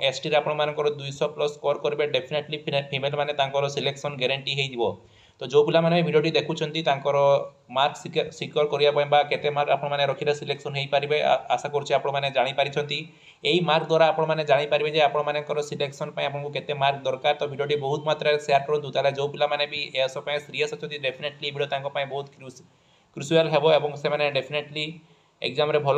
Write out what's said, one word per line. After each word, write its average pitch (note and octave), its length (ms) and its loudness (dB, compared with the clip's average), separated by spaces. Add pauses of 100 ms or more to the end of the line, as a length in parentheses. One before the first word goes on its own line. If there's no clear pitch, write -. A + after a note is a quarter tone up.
ଏସ୍ଟିରେ C#3 360 0
ଆପଣମାନଙ୍କର D3+ 540 0
ଦୁଇଶହ C#3 380 -2
plus D3 260 -2
score C#3+ 240 0
କରିବେ, D3 280 0
definitely D3 520 -2
ଫିମେ-, C#3+ 300 -4
ଫିମେଲମାନେ C#3+ 460 -2
ତାଙ୍କର C#3 340 0
selection C#3 480 -4
guarantee C3+ 380 -2
ହେଇଯିବ। C3 280 -2 (580)
ତ C3+ 60 -6
ଯେଉଁ C#3+ 180 6
ପିଲାମାନେ E3 380 4
ଭିଡ଼ିଓଟି D#3 280 4
ଦେଖୁଛନ୍ତି, D#3 520 -2
ତାଙ୍କର C#3+ 340 0 (540)
mark C#3 260 0
ସିକ୍ୟୋର, - 360 -4
secure D3 340 -2
କରିବା D3 260 2
ପାଇଁ C#3+ 160 2
ବା D3 140 6
କେତେ C#3+ 280 -2
mark C#3+ 200 0
ଆପଣମାନେ C#3+ 360 0
ରଖିଲେ D3 280 0
selection C#3 400 -6
ହେଇପାରିବେ, C#3+ 480 0
ଆ-, C3 180 2 (100)
ଆଶା B2+ 180 -2
କରୁଛି C#3+ 260 -2
ଆପଣମାନେ C#3 360 0
ଜାଣିପାରିଛନ୍ତି। C#3+ 680 0 (460)
ଏଇ D#3+ 160 2
mark D#3 280 2
ଦ୍ୱାରା D#3+ 200 6
ଆପଣମାନେ D#3 360 0
ଜାଣିପାରିବେ D3 460 2
ଯେ D#3 120 2
ଆପଣମାନଙ୍କର D3 600 0
selection C#3+ 480 -6
ପାଇଁ D3 160 -4
ଆପଣଙ୍କୁ C#3+ 260 -6
କେତେ C#3 220 -6
mark C#3 280 2
ଦରକାର। C3 320 2
ତ D3+ 120 -4
ଭିଡ଼ିଓଟି C#3+ 300 -2
ବହୁତ C#3+ 300 -2
ମାତ୍ରାରେ D3+ 320 2
share C#3 260 2
କରନ୍ତୁ, D3 260 -2
ତାହେଲେ C#3 220 2
ଯେଉଁ C#3 160 -2
ପିଲାମାନେ D3 380 0
ବି D3 140 -8 (140)
ଏଏସ୍ଓ C3 260 0
ପାଇଁ D3 200 -4
ସିରିୟସ୍ D3 340 -4
ଅଛନ୍ତି, D3 240 -10
definitely C#3 520 -6
video C#3 180 -4
ତାଙ୍କ C#3 200 -4
ପାଇଁ C#3 180 -4
ବହୁତ C#3 240 -8
କ୍ରୁସ-, - 360 -20 (500)
crucial D#3+ 320 4
ହେବ D3+ 160 4 (100)
ଏବଂ D3 220 2
ସେମାନେ D3 340 0
definitely D3 560 -4 (560)
ଏକ୍ଜାମରେ D3 360 0
ଭଲ C#3 200 2